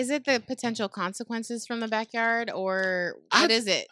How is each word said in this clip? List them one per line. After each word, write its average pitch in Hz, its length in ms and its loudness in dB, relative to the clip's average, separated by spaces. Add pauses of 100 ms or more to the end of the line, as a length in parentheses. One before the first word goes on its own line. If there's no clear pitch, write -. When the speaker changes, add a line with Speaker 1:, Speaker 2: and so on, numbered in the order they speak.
Speaker 1:
is 247 80 0
it 277 160 -2
the 247 220 2
potential 233 420 -4
consequences 226 760 -6
from 233 140 -4
the 226 80 -4
backyard, 226 600 0
or 185 680 -2 (140)
Speaker 2:
I 254 120 8
Speaker 1:
what 339 80 4
is 226 160 4
it? 165 260 2